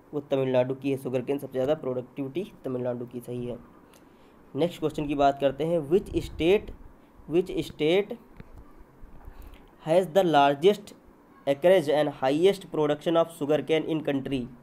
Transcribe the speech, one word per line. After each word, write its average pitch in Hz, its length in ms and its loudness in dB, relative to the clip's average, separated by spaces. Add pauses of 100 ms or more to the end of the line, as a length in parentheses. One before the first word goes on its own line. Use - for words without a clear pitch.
(140)
वो 147 60 -4
तमिलनाडु 131 540 0
की 139 160 -4
है। 135 60 0
Sugar 131 240 -4
cane 139 180 -4
सबसे 147 140 -10
ज़्यादा 131 220 0
productivity 135 800 -6 (120)
तमिलनाडु 123 420 -4
की 123 140 -12
सही 123 260 -8
है। 117 120 -10 (1000)
Next 170 240 -2
question 151 260 -4
की 147 80 -4
बात 139 260 2
करते 139 240 0
हैं। 160 260 -2
Which 202 180 2
state, 175 640 0 (600)
which 180 200 0
state 175 640 -2 (1700)
has 175 180 4
the 180 180 4
largest 151 680 4 (540)
acreage 156 400 4
and 147 240 2 (120)
highest 175 500 2
production 156 500 2
of - 20 0 (160)
sugar 143 280 0
cane 156 240 0
in 151 140 -4
country? 131 380 -4 (160)